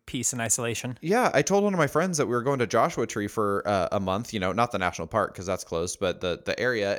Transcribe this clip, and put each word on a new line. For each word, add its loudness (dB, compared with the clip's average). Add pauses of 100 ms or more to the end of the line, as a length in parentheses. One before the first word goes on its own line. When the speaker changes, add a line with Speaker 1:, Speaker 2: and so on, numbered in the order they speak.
Speaker 1:
peace -4
and -6
isolation. -2
Speaker 2:
Yeah, 2
I 4
told 2
one 2
of 2
my 4
friends 0
that 2
we 0
were 0
going 0
to 2
Joshua 2
Tree -4
for, 0
uh, 4
a 2
month, -2
you -2
know, 0
not 0
the 0
national -2
park 0
'cause -10
that's -2
closed, -4
but -2
the, -4
the -2
area. 0